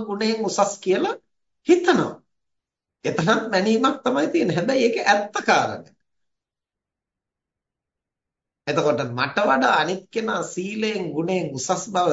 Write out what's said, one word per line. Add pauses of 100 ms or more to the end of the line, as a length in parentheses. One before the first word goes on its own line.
ගුණයෙන්
උසස්
කියලා (520)
හිතනවා. (920)
එතනත්
මැනීමක්
තමයි
තියෙන්නේ.
හැබැයි
ඒක
ඇත්ත
කාරණයක්. (2750)
එතකොට
මට
වඩා
අනිත්
කෙනා
සීලයෙන්
ගුණයෙන්
උසස්
බව